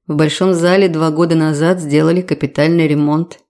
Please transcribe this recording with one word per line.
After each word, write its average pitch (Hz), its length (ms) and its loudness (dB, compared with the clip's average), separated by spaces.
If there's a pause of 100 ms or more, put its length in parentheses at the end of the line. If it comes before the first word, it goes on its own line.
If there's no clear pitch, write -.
в 156 80 -6
Большом 156 400 0
зале 180 340 2
два 160 220 -2
года 165 240 0
назад 160 460 0
сделали 156 420 0
капитальный 160 640 -2
ремонт 151 600 -2